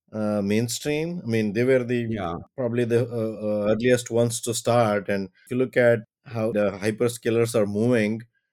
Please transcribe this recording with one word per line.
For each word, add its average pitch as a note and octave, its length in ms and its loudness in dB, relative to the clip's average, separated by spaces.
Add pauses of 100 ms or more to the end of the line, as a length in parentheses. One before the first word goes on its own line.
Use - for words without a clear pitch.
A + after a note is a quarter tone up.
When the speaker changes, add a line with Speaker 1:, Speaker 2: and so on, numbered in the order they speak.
(120)
Speaker 1:
uh, G#2 300 -2
mainstream. D3 800 -2
I A#2 40 -8
mean, A2 260 0
they A#2 100 2
were B2+ 200 4
the A#2+ 260 -2
Speaker 2:
Yeah. F#2 260 -4 (220)
Speaker 1:
probably A#2+ 280 0
the, A#2 220 2
uh, A2 400 -6
uh, G#2 260 -2
earliest A#2+ 360 2
ones A#2 320 0
to A#2+ 120 -4
start. A2 560 0
And G2 200 -2 (160)
if - 60 -10
you B2 60 -4
look B2+ 200 0
at A#2+ 220 4 (260)
how A#2 260 -4
the G#2 200 2
hyperscalers A2+ 840 0
are G#2+ 100 4
moving, A2 560 2 (320)